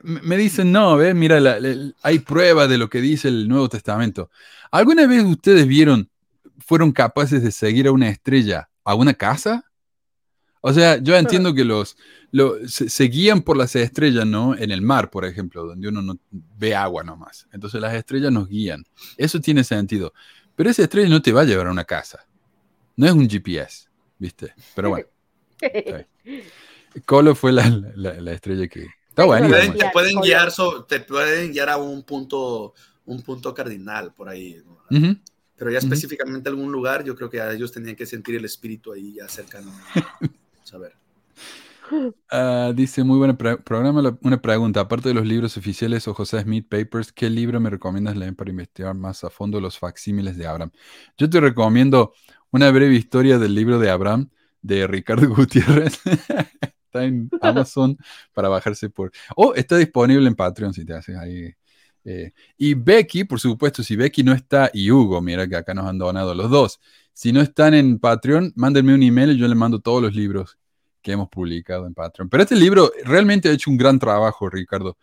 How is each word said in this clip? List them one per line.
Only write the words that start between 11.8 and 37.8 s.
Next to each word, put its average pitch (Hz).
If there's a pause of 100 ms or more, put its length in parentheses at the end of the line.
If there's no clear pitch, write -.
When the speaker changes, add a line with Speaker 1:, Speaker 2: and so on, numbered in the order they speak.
Speaker 1:
lo, 135 (120)
se, 123
se -
guían 170
por 156
las 127
estrellas, 120
¿no? 110
En 107
el 95
mar, 117
por 92
ejemplo, 87
donde 90
uno 104
no 95 (120)
ve 101
agua 90
nomás. 82
Entonces 104
las 110
estrellas 135
nos 104
guían. 98 (320)
Eso 156
tiene 147
sentido. 101 (420)
Pero 175
esa 233
estrella 196
no 156
te 117
va 120
a 160
llevar 95
a -
una 90
casa. - (680)
No 135
es 180
un 147
G 101
P 87
S, - (300)
¿viste? - (240)
Pero 101
bueno. 92 (280)
Speaker 2:
<laughs> -
Speaker 1:
Está - (200)
bien. 254 (640)
Kolob 143
fue 127
la, 120 (260)
la, 95
la 85
estrella 92
que, 80 (220)
está -
Speaker 2:
Sí, 190
Speaker 1:
buenísimo. 147
Speaker 3:
Pueden, 185
te 208
Speaker 2:
Kolob. 196
Speaker 3:
pueden 190
guiar 175
so-, 170
te 139
pueden 151
guiar 143
a 147
un 143
punto, 131 (320)
un 123
punto 127
cardinal 107
por 95
ahí, 92
¿no? 87 (180)
Speaker 1:
Ujú. 170 (400)
Speaker 3:
Pero 120
ya 123
Speaker 1:
Ujú. 131
Speaker 3:
específicamente 135
algún 139
lugar, 135
yo 131
creo 120
que 120
ya 110
ellos 117
tenían 113